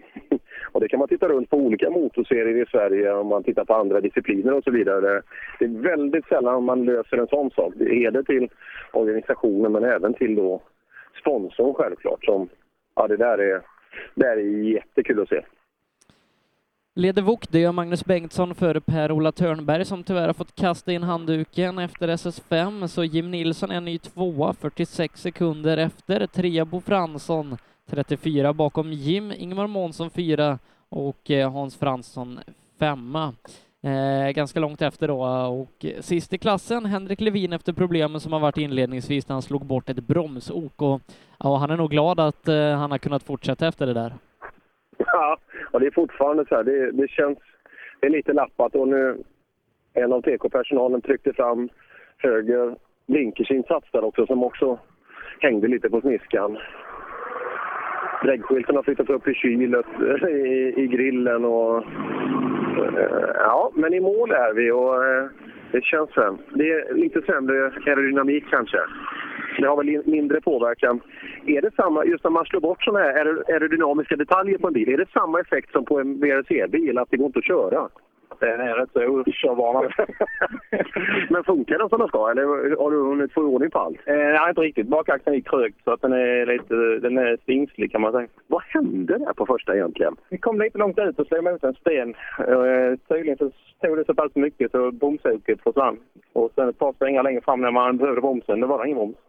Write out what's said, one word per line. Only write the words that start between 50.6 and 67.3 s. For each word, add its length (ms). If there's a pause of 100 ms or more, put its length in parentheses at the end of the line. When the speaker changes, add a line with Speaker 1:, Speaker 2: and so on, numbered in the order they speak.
Speaker 1:
tryckte 320
fram 360 (480)
höger 580 (320)
blinkersinsats 840
där 120
också, 220
som 180
också 360 (600)
hängde 280
lite 220
på 120
sniskan. 560 (1700)
Dräggskylten 520
har 80
flyttat 260
upp 180
i 60
kylet, 520 (220)
<laughs> 220
i, 480
i 100
grillen 580
och, 320 (1000)
eh, 580
ja, 400
men 180
i 60
mål 320
är 220
vi 180
och, 340
eh, 200 (460)
det 120
känns 260
sen. 280 (160)
Det 180
är 220
lite 280
sämre 500 (140)